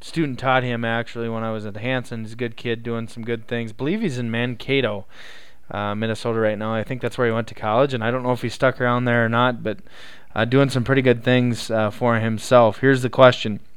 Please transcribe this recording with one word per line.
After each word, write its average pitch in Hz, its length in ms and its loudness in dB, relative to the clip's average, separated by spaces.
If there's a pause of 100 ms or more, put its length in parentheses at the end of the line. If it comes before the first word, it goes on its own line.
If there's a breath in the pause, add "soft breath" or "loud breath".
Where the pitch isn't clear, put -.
student 143 380 -4
taught 127 240 2
him, 120 240 -2
actually, 117 420 -4
when 113 140 -4
I 113 80 -4
was 107 160 -6
at 101 80 -10
the 104 60 -10
Hanson. 123 420 -4
He's 110 100 -10
a 117 40 -14
good 117 200 -4
kid 117 260 -4
doing 117 260 -4
some 117 160 -12
good 113 220 -6
things. 117 260 -4
Believe 160 280 -2
he's 160 160 -2
in 120 140 -4
Mankato, 117 760 -2 (640 loud breath)
uh, 104 240 -2
Minnesota 113 440 -2
right 107 200 2
now. 110 160 -2
I 110 100 -2
think 127 180 -8
that's 117 160 -6
where 127 80 2
he 113 60 2
went 113 160 -2
to - 60 -12
college, 123 380 2
and 120 100 -2
I 113 80 0
don't 127 120 -2
know 123 100 0
if 120 100 -2
he 123 60 -2
stuck 127 320 0
around 123 240 2
there 120 200 4
or 113 40 2
not, 117 340 2
but, 107 160 -4 (560 loud breath)
uh, 113 100 2
doing 135 260 4
some 131 140 0
pretty 131 180 2
good 120 220 4
things, 123 460 2
uh, 110 200 2
for 117 280 0
himself. 113 600 4
Here's 135 240 4
the 127 80 0
question. 120 500 6 (160)